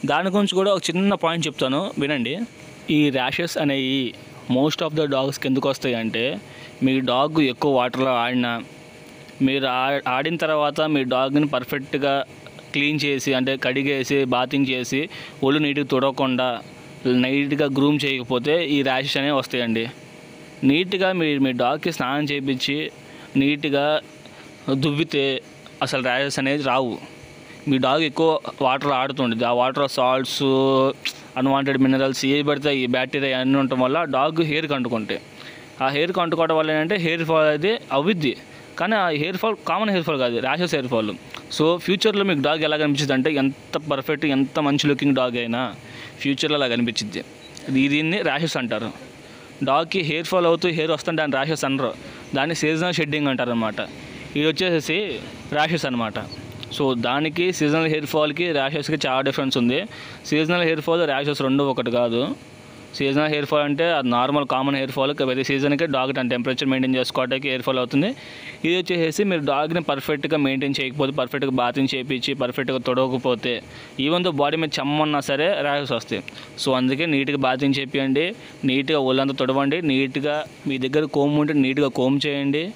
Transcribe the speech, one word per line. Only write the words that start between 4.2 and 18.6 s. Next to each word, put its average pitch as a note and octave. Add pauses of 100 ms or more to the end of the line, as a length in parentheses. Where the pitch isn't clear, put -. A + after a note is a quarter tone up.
most D3
of D#3
the D#3
dogs-కి C3+
ఎందుకు C3
వస్తాయి C3
అంటే, A2+ (440)
మీ C3
డాగ్ C#3
ఎక్కువ C#3
వాటర్లో B2+
ఆడినా, A#2+ (800)
మీరు C3+
ఆ-, C3
ఆడిన C#3+
తర్వాత D3+
మీ D3+
డాగ్ని C3+
పర్ఫెక్ట్గా C#3 (480)
క్లీన్ D3
చేసి, C#3
అంటే C3
కడిగేసి, C3+
బాతింగ్ B2+
చేసి, C3 (340)
ఒళ్ళు C#3
నీట్గా C#3+
తుడవకుండా, B2+ (460)
నీట్గా C#3
గ్రూమ్ C#3+
చేయకపోతే C3+